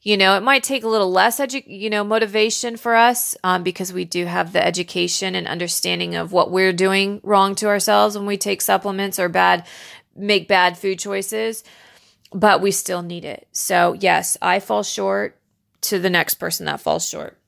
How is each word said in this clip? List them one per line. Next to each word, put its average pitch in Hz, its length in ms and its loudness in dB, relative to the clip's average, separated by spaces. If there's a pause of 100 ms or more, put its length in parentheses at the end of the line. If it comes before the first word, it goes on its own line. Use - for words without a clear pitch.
You 208 140 2
know, 190 180 6
it 190 60 0
might 262 220 2
take 262 200 -4
a 220 40 -4
little 208 240 2
less 196 280 2
edu-, 269 280 -4
you 196 220 -8
know, 208 140 0
motivation 220 720 0
for 233 200 0
us, 233 480 2
um, 185 180 2
because 180 320 -4
we 180 100 -4
do 175 220 -4
have 175 260 -2
the 190 140 2
education 180 720 -4
and 180 120 -6
understanding 175 680 -4
of 170 160 -6
what 180 180 2
we're 185 240 2
doing 196 500 0
wrong 196 320 4
to 214 120 -2
ourselves 208 500 2
when 202 80 -6
we 202 100 -2
take 202 280 -4
supplements 196 560 -2
or 180 100 0
bad, 180 380 2 (480)
make 196 320 0
bad 180 280 4
food 190 220 -4
choices, 214 680 -6 (720)
but 190 280 4
we 196 100 2
still 180 320 -4
need 175 220 -12
it. - 260 -14
So 175 420 2
yes, 175 480 0
I 185 180 2
fall 208 220 -2
short 196 580 -4 (420)
to 196 180 -2
the 185 100 0
next 175 260 0
person 165 300 -8
that 147 160 -6
falls - 260 -2
short. - 300 -10 (100)